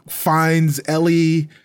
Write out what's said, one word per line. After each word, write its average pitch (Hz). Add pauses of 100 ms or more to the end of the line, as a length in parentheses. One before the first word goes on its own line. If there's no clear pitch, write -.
finds 160
Ellie 160 (160)